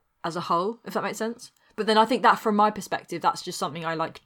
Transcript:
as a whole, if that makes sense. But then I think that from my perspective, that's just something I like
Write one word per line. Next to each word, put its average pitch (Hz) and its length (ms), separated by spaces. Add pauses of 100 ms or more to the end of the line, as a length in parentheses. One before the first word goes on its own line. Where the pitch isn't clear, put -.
(220)
as 170 140
a 170 60
whole, 185 420
if - 100
that - 80
makes 202 160
sense. 226 320 (240)
But 208 120
then 214 100
I 220 80
think 220 180
that 208 160
from 214 160
my 208 160
perspective, 170 520
that's 175 180
just - 180
something 165 260
I 165 100
like 156 320